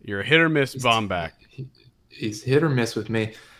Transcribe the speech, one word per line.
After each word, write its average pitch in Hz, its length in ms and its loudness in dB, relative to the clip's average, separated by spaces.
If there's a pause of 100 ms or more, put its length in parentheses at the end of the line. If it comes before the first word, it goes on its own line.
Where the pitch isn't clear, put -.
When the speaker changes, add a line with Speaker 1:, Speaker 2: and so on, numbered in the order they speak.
Speaker 1:
You're 101 180 -8
a 98 40 -6
hit 156 160 4
or 165 80 4
miss 147 240 0
Speaker 2:
He's, 131 100 -10
Speaker 1:
Baumbach. 101 500 0 (160)
Speaker 2:
he, 131 200 -16 (400)
he's - 340 -8
hit 135 220 4
or 160 40 4
miss 123 280 0
with 110 140 -4
me. 110 240 -2 (260)